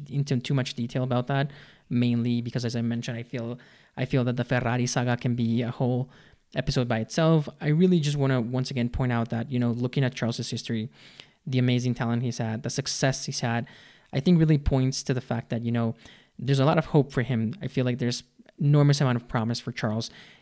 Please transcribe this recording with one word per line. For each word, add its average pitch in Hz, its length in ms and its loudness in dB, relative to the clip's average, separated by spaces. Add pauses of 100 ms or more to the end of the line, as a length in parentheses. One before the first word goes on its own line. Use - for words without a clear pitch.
into 143 300 -2
too 131 140 -4
much 135 220 -2
detail 120 280 -4
about 123 240 0
that, 139 240 0 (380)
mainly 120 520 2
because, 120 240 -4
as 113 100 -4
I 117 60 -2
mentioned, 117 360 -4
I 117 60 -10
feel, 117 340 -8 (380)
I 127 100 -4
feel 127 200 2
that 123 100 0
the - 80 -2
Ferrari 123 440 0
saga 123 280 0
can 120 200 -2
be 117 260 0
a 117 100 -4
whole 127 380 -2 (460)
episode 135 320 0
by 117 120 0
itself. 160 480 2 (140)
I 151 60 -4
really 175 320 6
just 147 180 0
wanna 135 240 2
once 127 300 -4
again 123 180 0
point 123 240 -2
out 117 160 0
that, 117 220 -4
you 123 80 0
know, 120 120 2
looking 123 320 -2
at 127 100 0
Charles's 117 360 -4
history, 117 400 -4 (580)
the 127 120 0
amazing 123 340 2
talent 117 300 -2
he's 120 160 -4
had, 113 240 -4
the - 60 -6
success - 560 -2
he's - 140 -8
had, 117 280 -2 (440)
I - 80 -4
think 170 200 4
really 160 180 6
points 131 460 0
to 139 100 -2
the 123 80 -2
fact - 280 -6
that, 117 140 -4
you 117 80 -2
know, 117 240 0 (420)
there's 135 220 0
a 131 60 4
lot 160 120 4
of 160 100 0
hope 143 240 2
for 131 100 0
him. 113 400 0
I 131 60 -4
feel 127 180 -2
like 123 140 -2
there's 120 240 -2 (360)
enormous 143 400 6
amount 127 180 2
of 113 100 -10
promise 113 320 -2
for - 120 -8
Charles, 113 380 -4 (320)